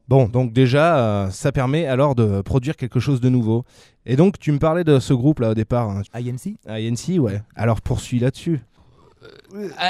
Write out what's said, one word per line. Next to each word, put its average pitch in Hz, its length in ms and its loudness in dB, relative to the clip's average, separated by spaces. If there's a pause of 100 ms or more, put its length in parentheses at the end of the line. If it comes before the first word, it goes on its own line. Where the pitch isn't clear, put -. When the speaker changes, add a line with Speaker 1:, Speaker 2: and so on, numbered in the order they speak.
Speaker 1:
bon, 127 220 4
donc 120 240 -2
déjà, 139 460 4 (260)
euh, 95 60 -4
ça 139 200 -4
permet 139 360 -2
alors 131 280 2
de 104 260 2
produire 135 360 -2
quelque 123 240 -4
chose 139 180 0
de 123 80 2
nouveau. 123 380 0 (400)
Et 120 100 0
donc 175 240 4
tu 151 140 -2
me 143 60 -2
parlais 165 260 0
de 147 140 4
ce - 140 0
groupe 135 260 2
là 113 100 0
au 110 60 0
départ, 113 340 -2
hein. 98 140 -6 (140)
Speaker 2:
I 123 120 -8
N 123 80 -8
C ? 202 180 -10 (140)
Speaker 1:
I 110 160 -6
N 117 100 -2
C, 175 240 -2
ouais. 104 220 -2 (120)
Alors 110 280 0
poursuis - 380 -4
là-dessus. 135 420 -2 (960)
Speaker 3:
Euh, 202 140 -10 (200)